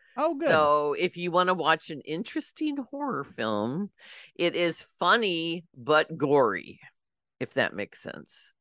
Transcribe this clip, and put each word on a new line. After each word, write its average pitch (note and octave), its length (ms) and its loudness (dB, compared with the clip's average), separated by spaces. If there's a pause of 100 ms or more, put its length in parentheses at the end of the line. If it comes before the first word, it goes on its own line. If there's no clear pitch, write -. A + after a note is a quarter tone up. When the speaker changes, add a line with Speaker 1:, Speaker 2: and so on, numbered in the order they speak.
(180)
Speaker 1:
Oh, D#4 160 0
good. D4 160 -2
Speaker 2:
So D3 480 4
if F3 180 -2
you F3 140 -4
wanna F3+ 240 4
watch D#3+ 360 0
an D3 120 -10
interesting C#4 760 -6 (140)
horror C4 340 -4
film, A2+ 680 -2 (440)
it E3+ 200 0
is E3+ 280 0
funny F3 840 0 (100)
but D3+ 420 2
gory, B2 640 2 (600)
if B2 140 -8
that B2 200 2
makes - 280 -8
sense. - 580 -14